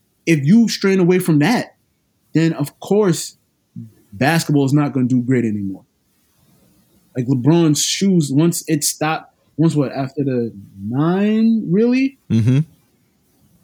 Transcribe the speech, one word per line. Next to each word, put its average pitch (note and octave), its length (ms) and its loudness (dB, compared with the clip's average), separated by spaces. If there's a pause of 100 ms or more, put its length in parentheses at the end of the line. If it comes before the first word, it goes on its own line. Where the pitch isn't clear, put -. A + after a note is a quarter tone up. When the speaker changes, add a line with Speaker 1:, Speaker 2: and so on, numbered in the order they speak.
(260)
Speaker 1:
if D#3 180 2
you G#3+ 240 4
strain F#3+ 320 0
away F3+ 200 2
from E3 200 2
that, - 360 0 (580)
then D#3+ 200 2
of - 260 -8
course G3 580 -2 (720)
basketball C#3+ 540 0
is C3 80 0
not D3 200 0
gonna C3 140 0
do B2 140 0
great A#2+ 240 0
anymore. G2+ 400 -8 (1300)
Like A#2+ 120 -4
LeBron's D3 560 2
shoes, F3 500 0
once E3 340 0
it D#3 160 -2
stopped, - 520 -6 (220)
once D3+ 180 2
what, C#3 160 -2
after C3+ 320 -6
the A#2+ 300 -4 (280)
nine, G3+ 880 0
really? B3 480 0 (140)
Speaker 2:
Mm-hmm. A#2 280 2 (1040)